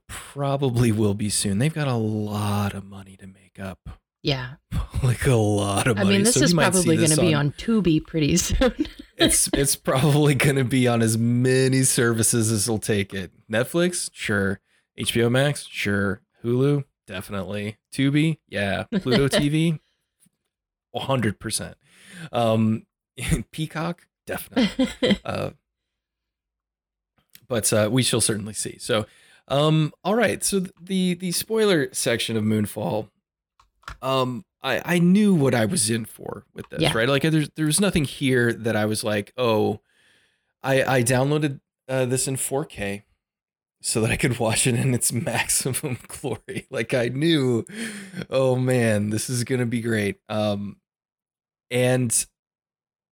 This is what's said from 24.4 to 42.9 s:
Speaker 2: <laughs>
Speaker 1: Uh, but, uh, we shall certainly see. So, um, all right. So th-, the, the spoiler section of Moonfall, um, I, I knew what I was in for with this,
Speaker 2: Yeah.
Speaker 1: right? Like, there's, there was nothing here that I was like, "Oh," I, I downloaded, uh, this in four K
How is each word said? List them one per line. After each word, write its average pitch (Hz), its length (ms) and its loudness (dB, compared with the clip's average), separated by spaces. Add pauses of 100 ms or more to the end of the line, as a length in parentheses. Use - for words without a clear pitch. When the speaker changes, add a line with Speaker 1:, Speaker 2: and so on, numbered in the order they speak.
Speaker 2:
<laughs> - 40 -16
Speaker 1:
Uh, 101 260 -6 (2000)
but, 117 240 -2
uh, 107 200 4
we 127 100 2
shall 117 200 2
certainly 107 320 -4
see. - 260 -8
So, 107 260 -2 (440)
um, 156 440 2 (100)
all 196 120 0
right. 208 280 0
So 196 180 0
th-, 180 100 -8 (100)
the, 185 340 -2
the 175 160 -6
spoiler 202 640 0
section 117 440 -2
of 107 60 0
Moonfall, 107 640 -2 (920)
um, 127 440 -2 (180)
I, 131 200 -2
I - 160 0
knew 190 360 6
what 135 180 4
I 117 120 2
was 110 260 0
in 110 140 -2
for - 380 -14 (120)
with - 140 -14
this, - 120 -6
Speaker 2:
Yeah. - 160 0
Speaker 1:
right? 113 100 2
Like, 139 140 2
there's, 156 340 2
there 156 120 -2
was 156 120 0
nothing 180 260 2
here 123 460 2
that 110 240 -2
I 107 100 2
was 107 180 -2
like, 107 340 -2
"Oh," 107 420 2 (840)
I, 135 200 2 (140)
I 123 60 2
downloaded, 139 560 0 (280)
uh, 131 180 -2
this 127 220 -2
in 135 100 -4
four 139 280 -4
K 101 380 -8 (800)